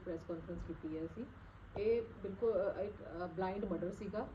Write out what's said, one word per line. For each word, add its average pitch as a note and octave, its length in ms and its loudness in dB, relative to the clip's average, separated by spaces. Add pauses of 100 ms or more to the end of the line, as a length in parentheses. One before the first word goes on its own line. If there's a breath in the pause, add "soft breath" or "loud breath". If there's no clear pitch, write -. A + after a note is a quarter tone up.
ਪ੍ਰੈਸ E3 240 -2
ਕਾਨਫਰੰਸ E3+ 400 -4
ਕੀਤੀ D#3+ 300 -4
ਹੈ D#3+ 60 0
ਅਸੀਂ। A3 200 -4 (540 loud breath)
ਇਹ A3+ 240 6 (200)
ਬਿਲਕੁਲ, G3+ 300 4
ਅ, F#3+ 280 4
ਇੱਕ, F#3+ 420 -2
ਅ, F3+ 40 0
ਬਲਾਈਂਡ F#3+ 380 0
ਮਰਡਰ F3 260 2
ਸੀਗਾ। G#3+ 440 -2